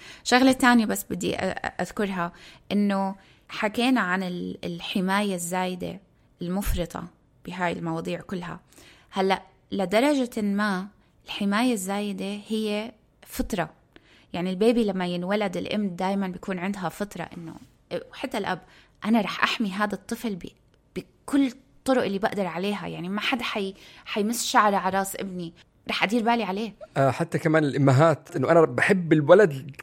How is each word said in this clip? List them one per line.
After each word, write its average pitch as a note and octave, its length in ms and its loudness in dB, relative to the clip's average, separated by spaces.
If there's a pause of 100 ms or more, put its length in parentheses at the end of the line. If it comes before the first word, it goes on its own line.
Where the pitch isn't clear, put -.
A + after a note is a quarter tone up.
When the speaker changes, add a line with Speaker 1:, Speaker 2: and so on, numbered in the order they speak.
(240)
Speaker 1:
شغلة B3+ 280 6
تانية A#3+ 340 6
بس G3 240 -4
بدي F3+ 260 -4
أ-، - 20 -6
أ-، - 440 -6
أذكرها، F#3 500 -4 (400)
إنه G3 420 0 (340)
حكينا A#3 520 0
عن F#3 220 0
ال-، F3+ 420 -8
الحماية F#3+ 720 -2
الزايدة F3+ 640 -6 (420)
المفرطة F3 600 -4 (420)
بهاي F3 260 -4
المواضيع E3+ 480 -6
كلها. F3 400 -10 (500)
هلأ F#3+ 320 0 (300)
لدرجة A#3 720 0
ما G3+ 440 -2 (400)
الحماية G#3+ 460 0
الزايدة G3+ 640 -4 (100)
هي A3 440 -4 (340)
فطرة. - 440 -4 (640)
يعني F3+ 180 -4
البيبي A3 340 4
لما F#3+ 220 -2
ينولد، F#3 500 -2
الأم G#3 320 -2
دايمًا F#3+ 400 -2
بيكون F3+ 300 -8
عندها F#3 300 -6
فطرة F#3+ 480 -8
إنه، E3 180 -14 (580)
حتى C4+ 260 -8
الأب، F#3 240 -4 (420)
"أنا A3+ 160 4
رح - 220 -2
أحمي - 280 -2
هذا G3+ 240 -2
الطفل A3+ 420 -8
ب-، E3+ 100 -12 (500)
بكل - 500 -2
الطرق - 580 0
اللي G3 140 -2
بقدر G3 280 -2
عليها. F3+ 400 -4
يعني E3 220 -8
ما G3+ 120 -4
حد A#3 220 -2
حي-، G3 320 -6 (300)
حيمس A3 420 -2
شعره G#3 300 4
على F#3 220 0
راس F#3+ 180 -4
ابني، F3+ 360 -8 (360)
رح - 140 -2
أدير A3+ 200 2
بالي A#3 200 2
عليه." G3 320 -4 (220)
Speaker 2:
آه، C3+ 140 4
حتى D#3+ 280 -2
كمان D#3 260 4
الأمهات، C#3 720 4
إنه B2+ 140 2
أنا E3+ 100 10
بحب D#3+ 520 4
الولد D3+ 720 6